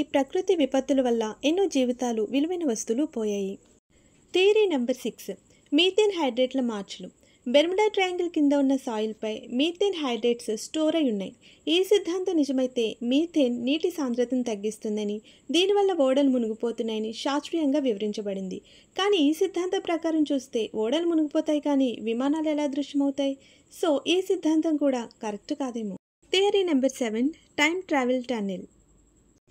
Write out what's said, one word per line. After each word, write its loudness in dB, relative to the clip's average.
ప్రకృతి 0
విపత్తుల 0
వల్ల 0
ఎన్నో 2
జీవితాలు, 0
విలువైన -2
వస్తువులు -2
పోయాయి. -4
థియరీ 6
నంబర్ 0
సిక్స్, -8
మీథేన్ 4
హైడ్రేట్ల 0
మార్చులు. -6
బెర్ముడా 4
ట్రయాంగిల్ 0
కింద 2
ఉన్న 4
సాయిల్పై -4
మీథేన్ 0
హైడ్రేట్స్ -2
స్టోర్ -2
అయి 2
ఉన్నాయి. -6
ఈ 2
సిద్ధాంతం 0
నిజమైతే 0
మీథేన్ 2
నీటి 0
సాంద్రతను -2
తగ్గిస్తుందని, -6
దీనివల్ల 4
ఓడలు 4
మునిగిపోతున్నాయని -2
శాస్త్రీయంగా -2
వివరించబడింది. -4
కానీ 2
ఈ 4
సిద్ధాంతం -2
ప్రకారం 0
చూస్తే -4
ఓడలు 0
మునిగిపోతాయి 0
కానీ 0
విమానాలు -2
ఎలా 0
దృశ్యమవుతాయి? -2
So 2
ఈ 2
సిద్ధాంతం 0
కూడా 0
కరెక్ట్ -6
కాదేమో. -6
థియరీ 4
నంబర్ 2
సెవెన్, -2
టైమ్ -2
ట్రావెల్ 0
టన్నెల్. -6